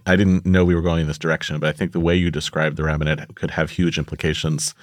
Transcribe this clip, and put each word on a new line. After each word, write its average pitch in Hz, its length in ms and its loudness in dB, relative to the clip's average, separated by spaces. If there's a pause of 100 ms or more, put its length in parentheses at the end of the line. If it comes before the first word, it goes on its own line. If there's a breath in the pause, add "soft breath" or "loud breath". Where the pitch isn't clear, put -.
I 92 120 4
didn't 92 280 4
know 92 220 4
we 87 80 4
were 82 80 0
going 82 180 2
in 78 60 0
this 76 120 -4
direction, 78 400 -2
but 78 100 0
I 76 40 0
think 90 200 -4
the 87 60 -2
way 85 160 2
you 87 160 2
described 76 460 -2
the 78 80 -2
rabbinate 76 500 -2
could - 180 -8
have 80 180 -2
huge 85 280 0
implications 78 840 -4